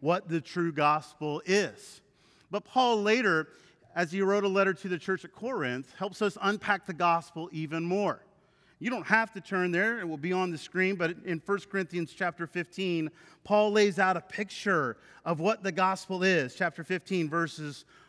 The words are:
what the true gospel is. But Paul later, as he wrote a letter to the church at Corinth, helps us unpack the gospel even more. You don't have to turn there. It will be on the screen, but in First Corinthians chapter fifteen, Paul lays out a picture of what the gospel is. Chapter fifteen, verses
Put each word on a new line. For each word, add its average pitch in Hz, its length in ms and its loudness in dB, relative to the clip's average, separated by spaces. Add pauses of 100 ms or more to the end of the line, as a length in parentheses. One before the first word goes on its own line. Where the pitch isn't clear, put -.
what 180 280 0
the 165 120 -2
true 170 320 -4
gospel 151 760 0
is. 185 540 -2 (500)
But 202 140 -4
Paul 240 380 4
later, 202 460 2 (480)
as 170 160 0
he 196 100 0
wrote 202 220 4
a 202 40 2
letter 190 260 4
to 190 140 -10
the 180 100 -4
church 185 260 -4
at - 80 -18
Corinth, 139 640 -6
helps 190 260 -6
us 202 180 0
unpack 202 460 0
the 190 60 -8
gospel 170 600 0
even 160 320 -4
more. 180 400 -2 (540)
You 214 120 -4
don't 240 160 -6
have 220 260 2
to 196 80 -12
turn 180 300 0
there. 214 280 0
It 180 100 -6
will 156 100 -6
be 170 140 -2
on 180 180 0
the 160 80 -6
screen, 185 380 0
but 170 280 -2
in 165 160 -4
First 196 300 -4
Corinthians 175 420 -4
chapter 170 340 -6
fifteen, 170 640 -2 (340)
Paul 208 280 4
lays 208 260 4
out 185 180 4
a 165 40 -6
picture 180 800 -2 (260)
of 147 160 -2
what 202 220 0
the 190 100 -2
gospel 185 500 0
is. 170 320 2
Chapter 165 300 -4
fifteen, 180 440 -2
verses 156 560 -4 (240)